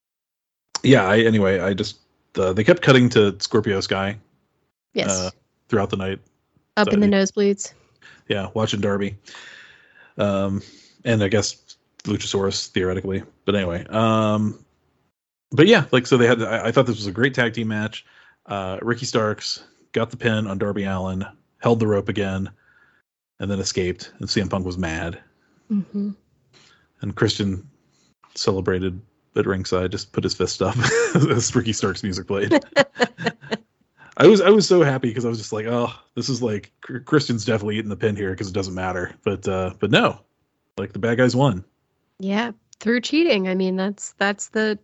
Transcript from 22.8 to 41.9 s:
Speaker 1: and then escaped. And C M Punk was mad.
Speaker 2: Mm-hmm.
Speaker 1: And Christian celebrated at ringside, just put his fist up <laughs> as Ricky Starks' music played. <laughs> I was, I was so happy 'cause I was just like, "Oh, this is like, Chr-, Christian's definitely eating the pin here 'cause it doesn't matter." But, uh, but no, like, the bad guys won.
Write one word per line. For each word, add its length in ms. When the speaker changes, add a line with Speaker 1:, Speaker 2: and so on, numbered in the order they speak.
Speaker 1:
and 120
then 100
escaped. 580
And 100
C 120
M 80
Punk 180
was 120
mad. 420
Speaker 2:
Mm-hmm. 400
Speaker 1:
And 140
Christian 520
celebrated 640
at 100
ringside, 440
just 220
put 120
his 100
fist 280
up 140
<laughs> 380
as 240
Ricky 180
Starks' 300
music 240
played. 260
<laughs> 1500
I 80
was, 160
I 80
was 180
so 140
happy 300
'cause 120
I 60
was 80
just 160
like, 120
"Oh, 260
this 140
is 140
like, 280
Chr-, 160
Christian's 480
definitely 320
eating 100
the 80
pin 180
here 220
'cause 120
it 60
doesn't 200
matter." 380
But, 240
uh, 320
but 100
no, 300
like, 160
the 60
bad 180
guys 180
won. 300